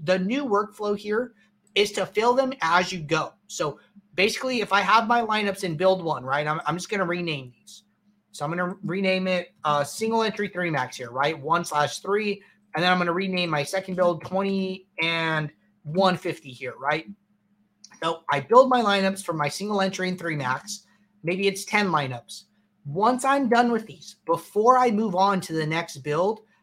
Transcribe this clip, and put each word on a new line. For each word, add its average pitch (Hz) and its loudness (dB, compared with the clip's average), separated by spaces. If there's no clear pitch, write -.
the 185 2
new 240 -2
workflow 208 -2
here 214 -4
is 208 2
to 196 -2
fill 233 2
them 262 2
as 180 2
you 185 -8
go. 156 -2
So 151 -6
basically, 226 0
if 190 -2
I 202 4
have 208 4
my 240 4
lineups 214 -2
in 170 -2
build 185 4
one, 143 -2
right, 143 -2
I'm, 156 -2
I'm 156 0
just 180 -10
gonna 196 0
rename 165 -4
these. - -20
So - -8
I'm 151 -4
gonna 180 -2
rename 185 0
it, 180 -4
uh, 147 2
single 226 -2
entry 208 -4
three 175 -4
max 127 -2
here, 120 -12
right? 147 -2
One 165 0
slash 147 -2
three. 202 -2
And 156 -2
then 180 4
I'm 180 4
gonna 175 0
rename 180 -2
my 151 0
second 190 -6
build 175 2
twenty 190 -2
and 165 0
one 180 2
fifty 165 -8
here, 123 -10
right? 151 -2
So 165 -4
I 143 0
build 247 6
my 247 4
lineups 196 0
for - -4
my 151 -2
single 202 -2
entry 190 -2
and 180 -6
three 165 -4
max. 135 -6
Maybe 185 -2
it's 196 -4
ten 208 0
lineups. 139 -4
Once 208 0
I'm 277 2
done 240 4
with 220 -2
these, - -20
before 208 4
I 254 4
move 202 0
on 190 4
to 165 -6
the 156 0
next 160 -4
build, 165 -2